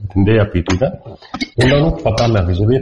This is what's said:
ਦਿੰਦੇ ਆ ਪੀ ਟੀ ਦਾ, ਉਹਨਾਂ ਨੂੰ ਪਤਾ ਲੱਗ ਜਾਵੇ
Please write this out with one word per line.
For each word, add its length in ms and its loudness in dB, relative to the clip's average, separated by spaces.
ਦਿੰਦੇ 360 2
ਆ 60 4
ਪੀ 180 -2
ਟੀ 140 -2
ਦਾ, 240 -4
ਉਹਨਾਂ 140 4
ਨੂੰ 140 2
ਪਤਾ 340 -2
ਲੱਗ 200 2
ਜਾਵੇ 360 0